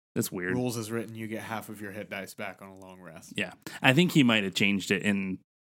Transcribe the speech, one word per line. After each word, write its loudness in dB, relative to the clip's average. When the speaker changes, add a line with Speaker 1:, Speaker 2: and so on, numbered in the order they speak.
Speaker 1:
that's -2
weird. -2
Speaker 2:
Rules 0
as -6
written, -6
you -8
get -6
half -8
of -12
your -10
hit -10
dice -8
back -10
on -16
a -18
long -18
rest. -18
Speaker 1:
Yeah, -2
I 8
think 6
he 6
might 6
have -2
changed 2
it 2
in, 0